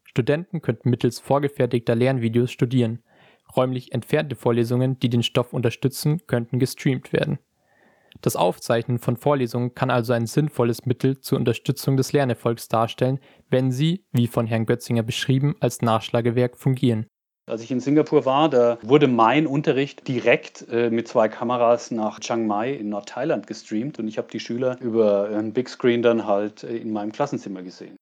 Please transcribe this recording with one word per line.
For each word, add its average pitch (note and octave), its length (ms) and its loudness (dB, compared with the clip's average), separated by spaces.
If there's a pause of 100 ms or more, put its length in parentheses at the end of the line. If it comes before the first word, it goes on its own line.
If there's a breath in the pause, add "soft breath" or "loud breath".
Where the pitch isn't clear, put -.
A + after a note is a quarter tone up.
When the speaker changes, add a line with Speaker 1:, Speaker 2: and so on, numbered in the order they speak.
Speaker 1:
Studenten D3 600 -2
könnten B2 280 -2
mittels A#2+ 280 0
vorgefertigter B2+ 760 0
Lernvideos A#2+ 560 0
studieren. A#2+ 500 0 (540 soft breath)
Räumlich B2+ 360 -2
entfernte C#3 440 -2
Vorlesungen, B2 640 0
die B2 100 0
den A#2 140 2
Stoff - 280 -2
unterstützen, C3+ 760 -2
könnten A#2+ 320 -2
gestreamt C3+ 520 -2
werden. - 260 0 (840 soft breath)
Das - 160 0
Aufzeichnen B2 640 0
von B2 160 -2
Vorlesungen B2 580 -2
kann B2 160 -2
also A#2+ 220 0
ein A#2 160 0
sinnvolles B2 580 0
Mittel C3+ 320 0
zur - 180 -4
Unterstützung C3 600 0
des C3 160 0
Lernerfolgs A#2+ 560 0
darstellen, B2+ 500 0 (320 soft breath)
wenn C3 220 2
sie, D#3+ 400 0
wie A#2+ 160 4
von A#2 180 0
Herrn A2+ 200 0
Götzinger A#2+ 360 0
beschrieben, C3 560 0
als - 240 -2
Nachschlagewerk A#2 720 0
fungieren. A#2+ 500 0 (440)
Speaker 2:
Als A2+ 140 -6
ich B2 80 -8
in B2 80 0
Singapur D3 440 2
war, C#3 240 4
da A#2+ 340 4
wurde C#3 260 6
mein B2 400 4
Unterricht C#3 580 -2
direkt, A#2+ 640 0
äh, A#2 200 0
mit A2+ 180 -2
zwei A2 200 2
Kameras A#2+ 600 0
nach G#2+ 300 -4
Chiang A#2 260 -2
Mai G#2+ 280 -2
in G#2+ 160 -8
Nordthailand A2 580 -6
gestreamt A2 500 -6
und A2 80 -6
ich G#2+ 100 -10
hab A#2+ 140 -6
die A2+ 100 -8
Schüler B2 400 -4
über G#2+ 500 2
einen G#2+ 220 -4
Big B2+ 160 -2
Screen A#2+ 320 0
dann A2+ 240 2
halt, G#2 380 -2
äh, A#2 140 -8
in A#2 160 -8
meinem G#2+ 180 -6
Klassenzimmer G#2+ 540 -6
gesehen. F#2 380 -18